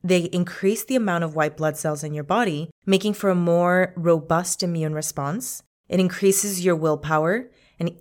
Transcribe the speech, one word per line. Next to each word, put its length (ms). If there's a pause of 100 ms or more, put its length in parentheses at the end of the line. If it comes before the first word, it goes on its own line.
they 200
increase 600
the 140
amount 260
of 100
white 220
blood 220
cells 260
in 100
your 120
body, 440 (160)
making 280
for 160
a 60
more 600
robust 680
immune 320
response. 720 (240)
It 140
increases 640
your 120
willpower 760 (280)
and 220